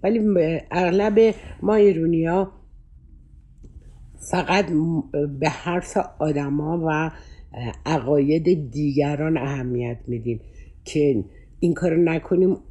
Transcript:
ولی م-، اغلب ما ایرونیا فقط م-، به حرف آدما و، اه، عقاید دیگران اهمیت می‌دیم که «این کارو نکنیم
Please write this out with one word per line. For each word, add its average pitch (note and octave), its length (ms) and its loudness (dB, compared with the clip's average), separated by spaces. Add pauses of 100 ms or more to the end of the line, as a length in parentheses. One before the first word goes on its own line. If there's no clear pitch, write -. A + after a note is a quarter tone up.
ولی G#3+ 160 2
م-، F3 400 2 (120)
اغلب G3+ 640 4 (280)
ما G3+ 120 2
ایرونیا E3+ 760 4 (1800)
فقط F3+ 400 0
م-، D#3+ 320 0 (380)
به D3+ 80 0
حرف F3+ 480 -4 (220)
آدما D3 680 -2
و، - 40 0
اه، D#3 220 -2 (760)
عقاید D3 840 2
دیگران D3 680 0
اهمیت B2 680 -4
می‌دیم A#2 340 -4 (440)
که C#3 400 0 (360)
«این E3+ 140 2
کارو E3 220 0
نکنیم E3+ 600 2 (140)